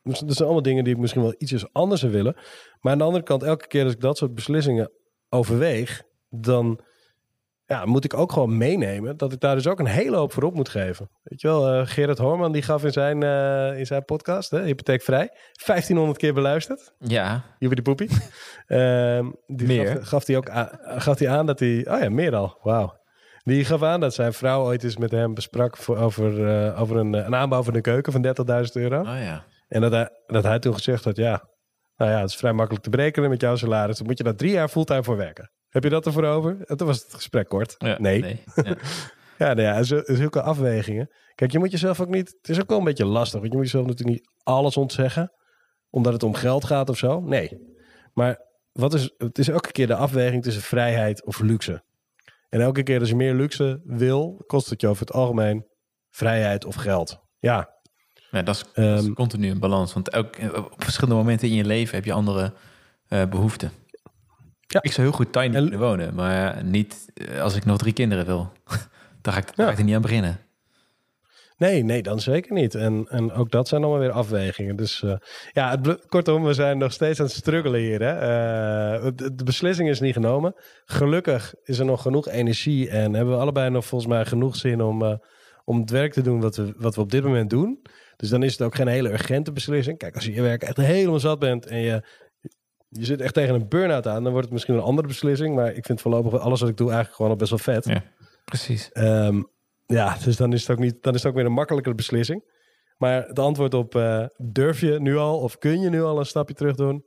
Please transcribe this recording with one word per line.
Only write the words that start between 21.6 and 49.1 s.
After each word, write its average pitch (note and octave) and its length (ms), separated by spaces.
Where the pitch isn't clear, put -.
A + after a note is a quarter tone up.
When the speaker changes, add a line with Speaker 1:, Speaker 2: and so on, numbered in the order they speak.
Speaker 1:
oh A#3 100
ja, A#2+ 100
meer C3+ 260
al, G2 260
wauw. G#2+ 400
Die C3+ 220
gaf D#3 180
aan E3+ 160
dat C#3 140
zijn A#2 200
vrouw C3 300
ooit B2 200
eens A2+ 140
met A#2 140
hem A2+ 220
besprak A#2 440
voor, A#2 200
over, G#2+ 500
eh, G#2+ 340
over A2+ 160
een, G#2+ 180
eh, G#2 100
een A#2+ 100
aanbouw C3 280
van A#2 120
een A2+ 60
keuken C3 300
van C3 100
dertigduizend B2 540
euro. B2 240
Speaker 2:
Oh F#3+ 60
ja. A#2 380
Speaker 1:
En A2 140
dat A#2 100
hij, A#2 180
dat A2 180
hij A2 160
toen A#2+ 140
gezegd B2 300
had, G#2 120
ja, A2 340
nou G#2+ 160
ja, A2 80
het G2 100
is - 60
vrij A#2 180
makkelijk A2 300
te A2+ 60
berekenen C#3+ 400
met B2 120
jouw B2 140
salaris. A2 420
Dan A2 100
moet B2 100
je - 60
daar A2 120
drie D#3 160
jaar E3 180
fulltime C#3+ 340
voor A2+ 140
werken. E2 340
Heb B2+ 140
je D3 60
dat D#3 160
ervoor D#3 200
over? D#3+ 400
En C#3+ 120
toen E3+ 100
was C3 160
het - 100
gesprek - 340
kort. G2 300
Speaker 2:
Ja, A2 220
Speaker 1:
Nee. G2 220
Speaker 2:
nee. G#2 220
Ja. - 200
Speaker 1:
<laughs> - 60
Ja, D3 160
nou A2+ 80
ja, G#2+ 220
zo-, D3 200
zulke C#3 380
afwegingen. A#2+ 680
Kijk, B2+ 160
je D#3 80
moet F#3 120
jezelf F3+ 300
ook F3+ 80
niet, F#3 320
het - 80
is E3+ 120
ook - 80
wel A3 80
een F#3+ 60
beetje C3+ 220
lastig, A2 340
want A2 120
je C3 60
moet C3+ 80
jezelf B2+ 200
natuurlijk A#2+ 320
niet - 120
alles C3+ 340
ontzeggen, C3+ 540
omdat B2 240
het A#2 100
om G#2+ 100
geld B2+ 320
gaat C#3 240
of A#2+ 80
zo. C#3 240
Nee. C3+ 360
Maar B2 280
wat C#3 220
is, C3+ 240